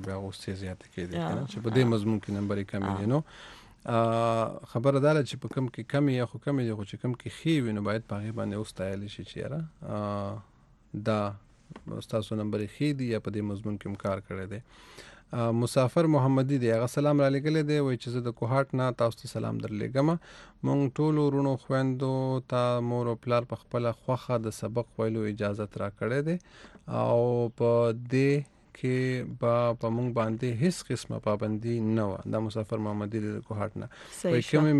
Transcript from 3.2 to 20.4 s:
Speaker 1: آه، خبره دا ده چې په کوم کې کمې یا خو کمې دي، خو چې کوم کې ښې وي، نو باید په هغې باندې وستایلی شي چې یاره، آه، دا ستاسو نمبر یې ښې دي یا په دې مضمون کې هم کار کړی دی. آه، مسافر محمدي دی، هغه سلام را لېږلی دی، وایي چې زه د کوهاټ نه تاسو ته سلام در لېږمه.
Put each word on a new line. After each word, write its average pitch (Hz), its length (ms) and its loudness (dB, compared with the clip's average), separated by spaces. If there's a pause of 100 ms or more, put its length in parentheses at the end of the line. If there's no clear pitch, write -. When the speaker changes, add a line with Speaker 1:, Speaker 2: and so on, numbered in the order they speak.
Speaker 1:
آه، 113 600 2 (240)
خبره 135 340 2
دا 151 80 6
ده 151 160 2
چې - 140 -8
په 117 100 -6
کوم 131 140 0
کې - 140 -8 (100)
کمې 139 300 4
یا 120 40 0
خو - 200 -8
کمې 139 220 0
دي، 110 100 -2
خو 104 60 -6
چې - 180 -12
کوم 127 180 -2
کې 113 180 -8
ښې 160 260 0
وي، 110 160 0
نو - 100 -2
باید 113 200 -2
په 104 100 -4
هغې 107 200 -6
باندې 104 160 -2
وستایلی 101 600 -6
شي 92 80 -12
چې - 200 -16
یاره، 143 180 -6 (340)
آه، 101 400 -4 (720)
دا 107 100 4 (880)
ستاسو 110 320 -2
نمبر 107 240 -2
یې 101 120 -6
ښې 147 220 0
دي 131 140 -2
یا 107 80 0
په 104 160 -6
دې 104 60 -2 (100)
مضمون 104 260 -4
کې - 120 -10
هم 101 60 -6 (100)
کار 98 120 0 (100)
کړی 95 240 -8
دی. 104 100 -10 (720)
آه، 117 180 2
مسافر 123 540 4 (100)
محمدي 135 480 4
دی، 117 80 4
هغه 113 240 4
سلام 147 260 4
را 139 80 6
لېږلی 151 400 2
دی، 147 100 2
وایي 135 180 2
چې 123 180 -8
زه 127 120 0
د 113 120 -4
کوهاټ 131 280 2 (120)
نه 127 200 2
تاسو 117 220 2
ته 120 100 -12
سلام 113 320 -4
در 110 160 -6
لېږمه. 135 360 2 (500)